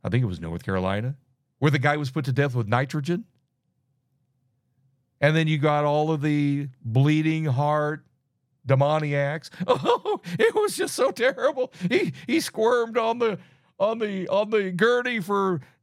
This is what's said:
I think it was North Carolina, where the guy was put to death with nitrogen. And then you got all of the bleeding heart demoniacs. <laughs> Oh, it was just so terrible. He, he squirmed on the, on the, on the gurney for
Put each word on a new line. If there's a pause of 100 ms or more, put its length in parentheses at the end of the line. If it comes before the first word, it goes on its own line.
I
think
it
was
North
Carolina, (400)
where
the
guy
was
put
to
death
with
nitrogen. (1900)
And
then
you
got
all
of
the (140)
bleeding
heart (600)
demoniacs.
<laughs>
Oh, (160)
it
was
just
so
terrible. (160)
He, (140)
he
squirmed
on
the, (400)
on
the,
on
the
gurney
for (220)